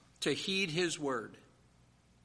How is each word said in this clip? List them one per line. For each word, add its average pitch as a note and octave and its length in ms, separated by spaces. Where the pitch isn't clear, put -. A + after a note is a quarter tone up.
to D#3 120
heed F#3+ 380
His E3 280
Word, B2+ 380